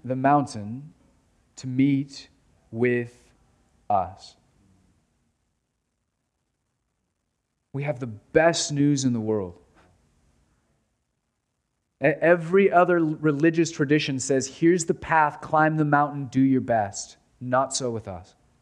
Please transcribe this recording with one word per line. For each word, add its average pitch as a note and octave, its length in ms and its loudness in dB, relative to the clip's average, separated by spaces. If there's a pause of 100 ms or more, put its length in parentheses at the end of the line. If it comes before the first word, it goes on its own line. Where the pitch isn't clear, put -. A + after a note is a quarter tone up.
the B2+ 120 -6
mountain C3 760 -2 (640)
to - 100 -14
meet C3+ 600 -2 (420)
with A#2+ 600 -4 (600)
us. F#2+ 460 -4 (3500)
We C#3 80 -6
have C#3+ 180 -4
the C3+ 60 -8
best D#3+ 640 0
news C#3+ 320 2
in B2+ 80 0
the A#2 80 -4
world. G#2+ 380 -4 (2500)
E-, C3+ 40 4
every E3+ 640 2
other F3 260 4
l-, D#3 220 0
religious D#3 500 0
tradition D3 480 0
says, C3 280 -2
"Here's E3+ 400 0
the F3+ 80 0
path, D#3 460 0
climb D#3 360 2
the D#3 80 2
mountain, C#3+ 420 0
do B2+ 140 -2
your C3 220 4
best." A2 560 -4 (220)
Not B2+ 340 -2
so B2+ 160 -4
with A2 180 -8
us. F2 260 -16 (280)